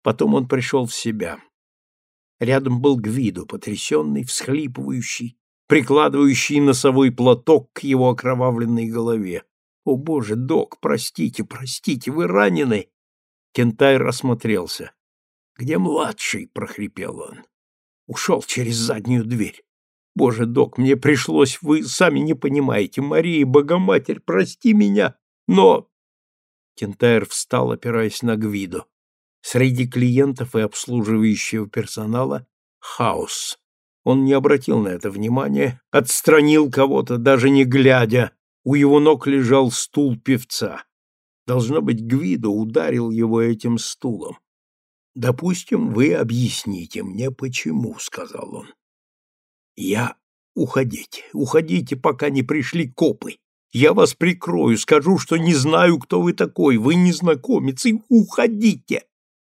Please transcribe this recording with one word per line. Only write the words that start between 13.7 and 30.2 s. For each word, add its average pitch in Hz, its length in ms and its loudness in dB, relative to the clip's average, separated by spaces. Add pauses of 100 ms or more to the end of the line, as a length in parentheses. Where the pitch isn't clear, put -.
осмотрелся. 117 840 -4 (640)
«Где 147 200 -4
младший?» 175 680 -4
прохрипел 101 720 -12
он. - 240 -18 (640)
«Ушёл 139 340 -2
через 117 340 -6
заднюю 113 500 -2
дверь. 110 380 -6 (520)
Боже, 120 300 2
док, 120 320 0
мне 131 180 4
пришлось, 139 680 2
вы 156 220 0
сами 151 360 0
не 156 140 0
понимаете. 135 680 -2
Мария, 156 440 0
Богоматерь, 170 760 2
прости 190 540 0
меня, 202 420 2 (320)
но...» - 420 4 (840)
Кентайр 110 500 2
встал, 127 460 -4
опираясь 113 500 -4
на 117 140 -2
Гвидо. 101 500 -6 (560)
Среди 127 460 0
клиентов 127 680 0